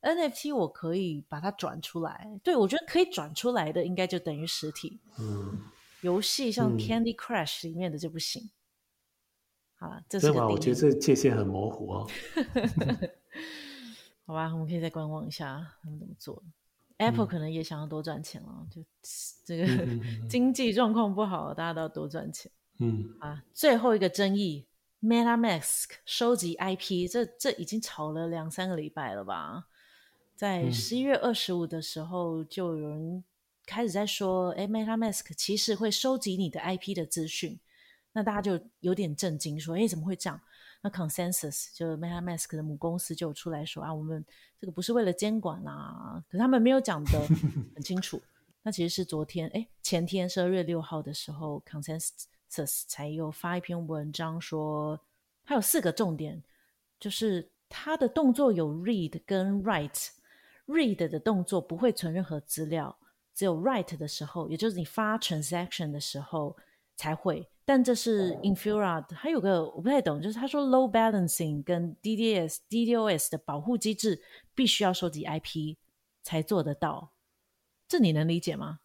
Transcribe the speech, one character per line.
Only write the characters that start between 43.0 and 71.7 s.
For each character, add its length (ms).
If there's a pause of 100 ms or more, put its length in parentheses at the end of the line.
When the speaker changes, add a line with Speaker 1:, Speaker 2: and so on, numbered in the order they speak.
Speaker 1:
就 220
出 160
来 140
说， 180
啊， 100
我 80
们 240 (360)
这 60
个 60
不 80
是 120
为 100
了 100
监 280
管 260
啊， 640
可 40
是 60
他 80
们 160
没 80
有 100
讲 260
得 200 (480)
很 80
清 180
楚。 220 (200)
Speaker 2:
<laughs> 200
Speaker 1:
那 80
其 180
实 60
是 100
昨 200
天， 240
诶， 180 (160)
前 240
天 220
十 120
二 80
月 140
六 180
号 220
的 100
时 200
候， 360
Consensus 580 (600)
才 220
又 240
发 240
一 40
篇 280
文 240
章 280
说， 600 (440)
它 120
有 40
四 200
个 100
重 260
点， 240 (600)
就 100
是 400 (180)
它 280
的 120
动 240
作 200
有 220
read 520
跟 380
write，read 1400
的 100
动 240
作 180
不 160
会 140
存 240
任 80
何 160
资 260
料， 320 (380)
只 100
有 120
write 400
的 100
时 180
候， 240
也 80
就 140
是 60
你 80
发 340
transaction 720
的 80
时 220
候 360 (400)
才 160
会， 360 (160)
但 180
这 120
是 480
Infura， 640 (100)
还 160
有 100
个 240
我 160
不 80
太 120
懂， 220
就 80
是 80
他 80
说 220
load 240
balancing 720
跟 380